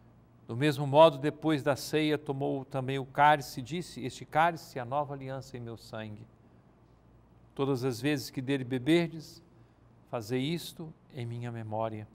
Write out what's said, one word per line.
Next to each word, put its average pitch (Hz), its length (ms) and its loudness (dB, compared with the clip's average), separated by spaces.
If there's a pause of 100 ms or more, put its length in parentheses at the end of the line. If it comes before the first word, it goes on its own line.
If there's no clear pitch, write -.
(460)
Do 117 100 -6
mesmo 143 280 2
modo, 147 320 10
depois 147 460 0
da 139 140 2
ceia, 151 420 0
tomou 139 460 -4
também 135 340 -4
o 127 80 -6
cálice 143 540 4
e - 20 -8
disse: 160 420 -8
"Este 127 200 -8
cálice 160 560 0
é - 20 -6
a - 20 -6
nova 139 300 -4
aliança 131 420 -10
em 120 40 -8
meu 117 160 -10
sangue. 110 500 -12 (1300)
Todas 135 300 0
as 120 160 -2
vezes 139 300 -2
que 139 120 -8
dele 131 220 0
beberdes, 151 800 0 (640)
fazei 123 340 -2
isto 160 500 -6 (220)
em 120 100 -6
minha 117 280 -6
memória." 110 640 -4